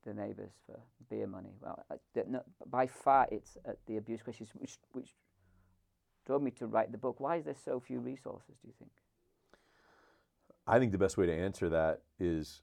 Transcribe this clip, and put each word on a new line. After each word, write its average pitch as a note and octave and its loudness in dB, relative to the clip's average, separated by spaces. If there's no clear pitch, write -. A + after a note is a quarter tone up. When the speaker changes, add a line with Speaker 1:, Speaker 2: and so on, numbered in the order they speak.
Speaker 1:
the A2 -10
neighbors G2+ -8
for - -18
beer G#2+ -4
money. G2 -12
Well, - -10
I, - -6
that, A2+ -2
no, B2+ -4
by B2+ 2
far C3+ 6
it's, - -10
uh, A2+ -6
the A2 -4
abuse A2 -6
questions A2+ -12
which, - -12
which - -12
drove C#3 2
me C3 0
to B2 -10
write A2 2
the A2+ -10
book. A#2+ -4
Why D3 -2
is D#3 -4
there C#3+ -8
so C3 -2
few B2+ -8
resources, C3 -10
do - -20
you A2 -20
think? - -20
Speaker 2:
I A#2 8
think A#2+ 6
the F#2 2
best F#2+ 4
way F#2+ 6
to E2+ 4
answer F2+ 0
that D#2+ 4
is E2 -2